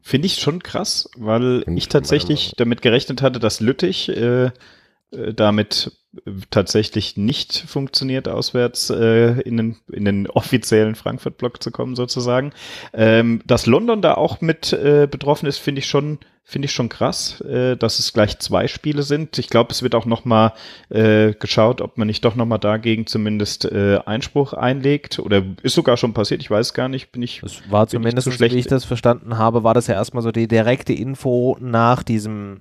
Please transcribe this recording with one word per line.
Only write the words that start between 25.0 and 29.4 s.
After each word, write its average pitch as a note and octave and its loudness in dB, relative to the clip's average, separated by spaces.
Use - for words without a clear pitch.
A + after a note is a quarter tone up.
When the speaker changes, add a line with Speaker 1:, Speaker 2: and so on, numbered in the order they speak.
Speaker 1:
Oder G2 2
ist - -2
sogar C3+ 4
schon A#2 -2
passiert, A2 -2
ich - -8
weiß G#2+ 0
gar B2+ -4
nicht, C3 -10
bin B2 -8
ich, - -10
Speaker 3:
Es - -14
war G#2+ 6
Speaker 1:
bin - -
ich - -16
zu A#2 -2
Speaker 3:
zumindest, B2 0
Speaker 1:
schlecht. A#2+ 2
Speaker 3:
wie B2 2
ich B2 -4
das C3+ 2
verstanden A#2+ 0
habe, A2+ 2